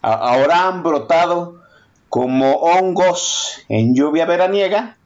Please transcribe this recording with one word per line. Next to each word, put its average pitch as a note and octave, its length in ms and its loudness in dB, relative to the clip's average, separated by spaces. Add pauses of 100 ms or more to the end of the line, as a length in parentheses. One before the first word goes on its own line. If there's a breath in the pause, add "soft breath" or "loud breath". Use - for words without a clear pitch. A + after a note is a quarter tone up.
A-, A2 100 0
ahora C#3+ 540 2
han F#3 160 -6
brotado E3+ 760 -2 (480 soft breath)
como C3 480 0
hongos F3+ 1120 0
en A2+ 260 2
lluvia D3+ 300 2
veraniega F#3+ 800 0